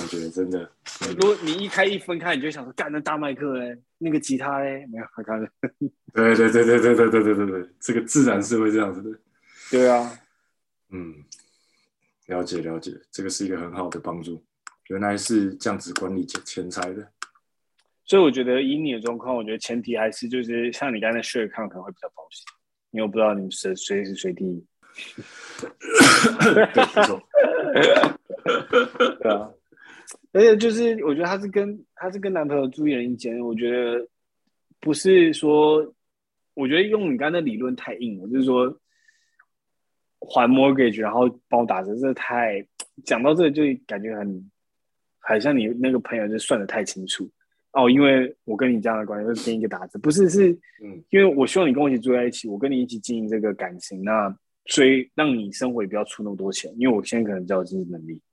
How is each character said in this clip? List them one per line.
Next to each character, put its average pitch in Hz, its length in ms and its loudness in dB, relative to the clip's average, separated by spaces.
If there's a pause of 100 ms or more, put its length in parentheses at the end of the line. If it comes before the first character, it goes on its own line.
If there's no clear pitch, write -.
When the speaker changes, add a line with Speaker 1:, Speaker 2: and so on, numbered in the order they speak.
Speaker 1:
觉， 82 240 -8
真 90 180 -4
的。 90 220 -6 (320)
嗯。 127 180 -6
Speaker 2:
如 190 60 6
果 208 160 4
你 156 120 -4
一 202 140 -6
开 196 160 0
一 196 140 0
分 175 180 -8
开， 165 200 -4
你 131 40 -4
就 151 80 -6
想 147 140 -10
说 127 120 -16
，“干， 151 180 -6
那 151 80 -6
大 151 180 -4
麦 143 160 -6
克 135 240 -6
嘞？ 120 180 -10 (220)
那 165 100 -6
个 151 120 0
吉 131 180 -4
他 139 220 -4
嘞？” 139 260 -6
没 113 120 -14
有， 113 60 -12 (200)
开 110 80 -8
玩 110 120 -4
笑。 104 60 -10 (600)
Speaker 1:
对， 113 240 4
对， 113 160 6
对， 117 120 6
对， 117 160 6
对， 120 140 6
对， 113 160 6
对， 110 140 4
对， 107 100 2
对， 101 120 0
对， 92 220 -6 (120)
这 - 120 -4
个 117 100 0
自 127 280 4
然 101 100 2
是 113 160 -2
会 110 140 2
这 107 80 2
样 98 160 -2
子 95 80 -12
的。 110 160 -12 (500)
Speaker 2:
对 127 200 4
啊。 120 280 2 (760)
Speaker 1:
嗯， 87 220 -12 (1160)
了 90 160 -6
解， 85 180 -6
了 82 160 -8
解， - 140 -12 (180)
这 - 100 -12
个 95 80 -8
是 92 160 -6
一 95 40 -2
个 92 100 -6
很 85 140 -12
好 92 160 -8
的 85 100 -10
帮 85 240 -10
助。 82 180 -12 (500)
原 95 100 -6
来 104 160 -2
是 101 400 0
这 - 120 -6
样 101 80 -2
子 87 180 -12
管 95 200 -8
理 90 100 -4
钱， - 200 -12
钱 - 260 -10
财 92 240 -10
的。 104 100 -14 (1000)
Speaker 2:
所 190 120 4
以 190 60 8
我 147 80 6
觉 127 140 0
得 127 180 2
以 139 160 -2
你 151 140 -2
的 113 80 -8
状 117 180 -6
况， 123 160 -6
我 117 80 -4
觉 107 80 -10
得 110 80 -6
前 120 240 -6
提 117 140 -6
还 110 160 0
是 120 160 -10
就 127 120 -4
是 117 320 -4
像 135 220 -6
你 104 60 -8
刚 110 120 0
才 117 80 -4
share 113 280 -4
account 107 200 -10
可 - 60 -18
能 92 80 -14
会 98 80 -16
比 - 100 -20
较 - 100 -12
保 - 200 -20
险， - 160 -20 (460)
因 110 80 -6
为 - 20 -2
我 107 60 -2
不 107 100 -4
知 110 60 4
道 104 100 2
你 98 60 -6
们 95 100 -8
随-， 95 240 -6
随 101 300 -4
时 98 100 -10
随 92 180 -6
地。 92 320 -8 (300)
Speaker 1:
<coughs> - 640 -20
对， - 100 -12 (1080)
没 262 80 6 (180)
错。 104 220 2
Speaker 2:
<laughs> - 40 -20 (1900)
对 107 100 2
啊， 104 180 -4 (840)
而 196 100 6
且 226 120 10
就 226 160 2
是 226 320 0
我 143 120 0
觉 165 80 -2
得 170 40 0
她 196 120 -2
是 202 100 -10
跟， 202 340 -4 (120)
她 185 160 -8
是 202 80 -10
跟 196 120 -6
男 160 160 -2
朋 143 80 -4
友 135 140 0
住 151 180 -4
一 151 40 2
人 123 200 -2
一 120 60 -4
间， 120 240 -8
我 120 140 -6
觉 120 160 -2
得 120 360 -2 (760)
不 156 120 0
是 170 400 6
说， 151 640 4 (580)
我 135 160 -4
觉 151 80 2
得 185 60 4
用 214 280 0
你 123 60 0
刚 143 160 -2
才 175 60 0
的 - 20 -2
理 123 160 -4
论 127 180 -4
太 120 200 -10
硬 110 260 -8
了， 98 80 -12
就 123 100 -4
是 131 60 2
说 127 240 2 (1500)
还 123 260 0
mortgage， 131 540 4
然 107 100 -4
后 123 160 2 (220)
帮 120 140 2
我 113 40 -4
打 95 160 -2
折， 101 140 -6
这 131 160 -2
太， 117 500 -4 (400)
讲 117 200 -2
到 147 120 4
这 175 100 4
个 147 60 4
就 151 120 0 (240)
感 104 140 -8
觉 110 140 -8
很， 98 360 -8 (720)
很 110 200 0
像 139 160 2
你 110 120 0
那 123 220 -2
个 127 100 2
朋 - 180 -6
友 104 100 -2
就 110 100 -4
算 113 220 -2
得 98 60 -6
太 107 180 -4
清 95 220 -10
楚。 92 200 -8 (460)
哦， 127 180 4
因 139 120 6
为 135 420 4
我 110 100 -4
跟 127 180 0
你 113 80 0
这 113 100 0
样 110 80 0
的 107 80 -6
关 104 180 -6
系， 117 100 -2
就 110 120 -8
跟 113 120 -2
一 - 20 -4
个 110 60 -2
打 - 200 -8
折， - 120 -14
不 151 120 0
是， 180 180 6
是 185 240 6 (300)
Speaker 1:
嗯。 185 260 -16
Speaker 2:
因 196 100 4
为 196 60 8
我 139 220 4
希 185 120 0
望 175 80 4
你 131 60 4
跟 139 100 0
我 143 80 4
一 131 40 2
起 117 40 0
住 123 140 0
在 123 120 2
一 120 60 -2
起， - 160 -10
我 101 120 -8
跟 135 120 -2
你 131 100 0
一 123 60 -2
起 120 120 -10
经 117 200 -8
营 110 80 -6
这 110 140 -2
个 104 140 -2
感 90 240 -10
情， 95 260 -12
那 104 320 -2 (300)
所 139 180 4
以 131 300 4
让 151 220 0
你 101 140 -6
生 127 220 -6
活 117 100 -4
也 95 60 -6
不 104 80 -6
要 104 80 -2
出 - 180 -12
那 104 80 -6
么 98 60 -8
多 95 160 -4
钱， - 260 -10
因 127 100 0
为 117 60 4
我 98 80 0
现 117 160 -4
在 113 80 0
可 104 60 -4
能 92 100 -4
比 90 60 -8
较 95 80 0
有 90 80 0
经 92 180 -6
济 87 80 -12
能 80 160 -14
力， - 160 -14 (100)